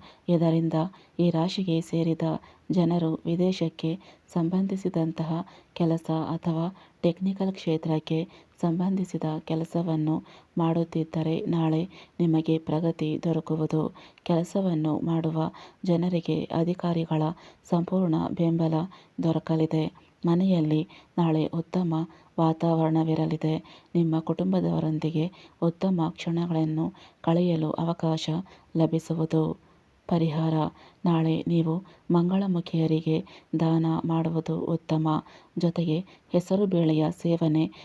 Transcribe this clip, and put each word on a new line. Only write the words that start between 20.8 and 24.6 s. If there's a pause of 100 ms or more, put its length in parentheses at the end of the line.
ನಾಳೆ (120)
ಉತ್ತಮ (440)
ವಾತಾವರಣವಿರಲಿದೆ. (380)
ನಿಮ್ಮ
ಕುಟುಂಬದವರೊಂದಿಗೆ (360)